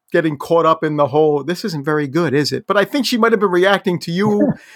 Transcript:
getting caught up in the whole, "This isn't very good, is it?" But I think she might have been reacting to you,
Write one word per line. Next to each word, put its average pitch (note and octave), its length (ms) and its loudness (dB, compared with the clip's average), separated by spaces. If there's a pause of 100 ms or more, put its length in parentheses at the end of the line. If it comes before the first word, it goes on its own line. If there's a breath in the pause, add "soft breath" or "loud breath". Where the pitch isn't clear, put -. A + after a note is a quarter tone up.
(120)
getting D#3+ 240 0
caught E3 300 0
up D#3+ 180 2
in D3+ 140 -2
the D3 100 4
whole, D3 340 2
"This E3+ 220 -6
isn't E3 180 -6
very D3+ 240 -2
good, C#3 280 -2
is C#3+ 180 0
it?" - 140 -8
But G3 100 0
I G3 80 4
think C#4 220 -2
she B3 100 -2
might A3+ 160 2
have G#3+ 80 0
been G3+ 100 0
reacting F3+ 500 0
to E3+ 120 -8
you, G#3 400 0 (240 loud breath)